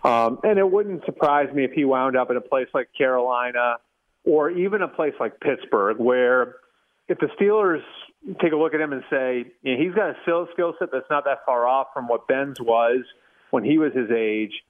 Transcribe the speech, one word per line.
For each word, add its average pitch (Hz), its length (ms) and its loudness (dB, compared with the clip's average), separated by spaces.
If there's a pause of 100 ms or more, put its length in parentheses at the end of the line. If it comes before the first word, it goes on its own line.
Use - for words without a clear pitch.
Um, 117 400 2
and 214 140 2
it 190 120 2
wouldn't 196 360 -2
surprise 143 480 0
me 139 100 0
if 123 80 -2
he 151 140 -2
wound 131 320 0
up 127 140 0
in 123 60 -2
a 120 40 -6
place 131 320 -2
like 131 240 -4
Carolina 123 760 0 (500)
or 147 240 4
even 185 320 -2
a 175 60 -2
place 151 320 -4
like 117 200 -6
Pittsburgh, 110 580 0
where 123 580 2 (520)
if 180 120 -2
the 151 80 0 (120)
Steelers 202 440 2 (580)
take 165 120 2
a - 20 0
look 156 180 2
at 156 60 0
him 151 140 -2
and 127 160 -8
say, 127 360 -2 (160)
"You 127 140 -2
know, 135 80 2
he's 175 100 -2
got 190 160 0
a 135 140 -8
skill, 170 300 0
skill 170 260 -2
set 180 120 -4
that's 131 180 -6
not 143 160 0
that 139 200 -2
far 120 220 2
off 131 260 2
from 123 140 -8
what 117 200 -2
Ben's 135 320 -2
was 120 440 2 (480)
when 120 120 0
he 143 140 2
was 151 160 2
his 120 160 -2
age. 107 440 -2 (160)